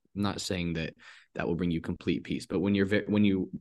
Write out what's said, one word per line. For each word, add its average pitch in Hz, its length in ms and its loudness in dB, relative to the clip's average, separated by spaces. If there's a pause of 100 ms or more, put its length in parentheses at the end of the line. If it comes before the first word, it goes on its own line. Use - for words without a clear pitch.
(140)
I'm 101 80 -2
not 98 180 -2
saying 87 340 -2
that 80 200 -4 (400)
that - 140 -2
will 87 60 0
bring 87 160 0
you 82 100 0
complete - 440 -2
peace, 67 220 -6
but 92 140 -2
when 101 140 2
you're 98 120 4
ve-, 101 200 2
when 104 180 4
you 95 260 2 (100)